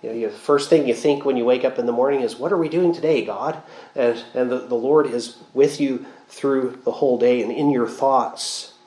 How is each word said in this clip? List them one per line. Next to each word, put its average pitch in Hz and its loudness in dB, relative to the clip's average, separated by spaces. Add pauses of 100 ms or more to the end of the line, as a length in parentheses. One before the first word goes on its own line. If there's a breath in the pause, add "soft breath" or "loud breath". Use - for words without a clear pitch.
You 117 -10
know, 117 -8
you, 117 -4
the - -8
first 143 0
thing 151 4
you 120 2
think 143 0
when 135 0
you 120 0
wake 127 2
up 127 0
in 120 -2
the 120 -2
morning 131 2
is, 120 -4
"What 160 -2
are 196 0
we 160 0
doing 170 2
today, 151 0
God?" 120 -6 (320 loud breath)
And, 120 0 (120)
and 127 0
the, 127 -4
the 127 -6
Lord 139 2
is 120 -6 (180)
with 143 2
you 131 -2 (240 loud breath)
through 131 -2
the 117 -2
whole 127 0
day 123 2
and 110 -4
in 147 0
your 120 2
thoughts. - -2 (120)